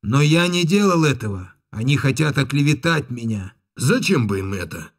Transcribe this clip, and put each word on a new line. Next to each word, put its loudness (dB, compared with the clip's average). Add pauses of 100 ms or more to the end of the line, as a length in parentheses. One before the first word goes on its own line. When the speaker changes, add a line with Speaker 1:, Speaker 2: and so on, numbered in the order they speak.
Speaker 1:
Но 2
я 4
не 0
делал 2
этого. -2 (200)
Они 0
хотят 0
оклеветать 0
меня. -6 (200)
Speaker 2:
Зачем 0
бы -2
им -6
это? -10